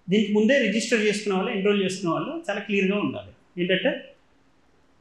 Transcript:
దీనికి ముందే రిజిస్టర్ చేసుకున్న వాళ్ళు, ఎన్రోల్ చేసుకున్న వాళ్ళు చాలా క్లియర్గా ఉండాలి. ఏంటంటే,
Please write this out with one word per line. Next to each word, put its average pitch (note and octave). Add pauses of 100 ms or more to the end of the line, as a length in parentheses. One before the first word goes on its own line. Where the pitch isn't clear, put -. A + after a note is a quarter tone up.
(100)
దీనికి G#3
ముందే A3
రిజిస్టర్ A3
చేసుకున్న G#3
వాళ్ళు, G3
ఎన్రోల్ G3+
చేసుకున్న E3+
వాళ్ళు A#3
చాలా G#3+
క్లియర్గా G3
ఉండాలి. C3
ఏంటంటే, F#3+ (880)